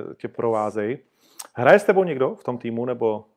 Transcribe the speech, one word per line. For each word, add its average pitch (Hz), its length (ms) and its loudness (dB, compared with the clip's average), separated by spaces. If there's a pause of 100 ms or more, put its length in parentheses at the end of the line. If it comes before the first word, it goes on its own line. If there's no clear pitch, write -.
(160)
tě - 120 -12
provázejí. 110 720 -2 (560)
Hraje 139 240 6
s 208 60 0
tebou 190 200 4
někdo 131 300 0
v - 100 -20
tom 123 140 -6
týmu, 117 260 -6
nebo 117 400 -4 (120)